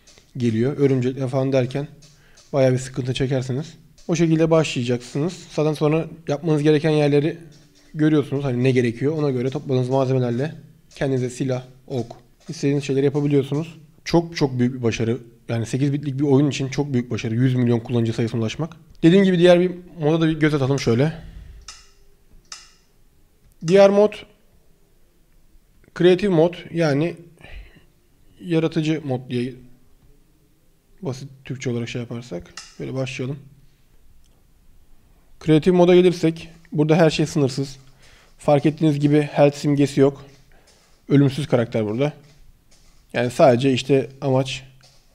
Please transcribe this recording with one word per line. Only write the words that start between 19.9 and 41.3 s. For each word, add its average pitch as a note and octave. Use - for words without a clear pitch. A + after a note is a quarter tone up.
moda D#3+
da D#3+
bir D#3+
göz D3+
atalım C3+
şöyle. B2+
Diğer G3
mod G#3
Creative F3+
mod, E3+
yani E3
yaratıcı D#3+
mod C3
diye B2
basit C3+
Türkçe B2+
olarak A#2+
şey B2+
yaparsak. A#2+
Böyle C#3
başlayalım. C3
Creative D#3
moda F3+
gelirsek F3
burada D3+
her E3
şey D3+
sınırsız. C#3
Fark D3
ettiğiniz D3+
gibi D3
health D3
simgesi C#3+
yok. C3+
Ölümsüz C#3